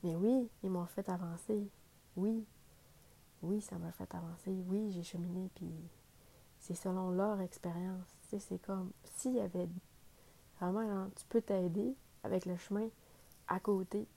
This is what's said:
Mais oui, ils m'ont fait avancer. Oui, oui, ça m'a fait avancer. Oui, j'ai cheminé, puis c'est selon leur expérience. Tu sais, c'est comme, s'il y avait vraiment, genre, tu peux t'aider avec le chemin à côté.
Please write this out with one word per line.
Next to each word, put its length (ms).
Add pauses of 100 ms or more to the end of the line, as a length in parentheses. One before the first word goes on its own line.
Mais 120
oui, 340 (120)
ils 80
m'ont 160
fait 220
avancer. 640 (480)
Oui, 280 (960)
oui, 200
ça 160
m'a 160
fait 200
avancer. 380 (160)
Oui, 240
j'ai 120
cheminé, 520
puis 160 (880)
c'est 160
selon 360
leur 280
expérience. 680 (160)
Tu 80
sais, 80
c'est 200
comme, 320 (120)
s'il 320
y 40
avait 300 (920)
vraiment, 260
genre, 300
tu 120
peux 140
t'aider 540 (300)
avec 200
le 120
chemin 320 (580)
à 120
côté. 580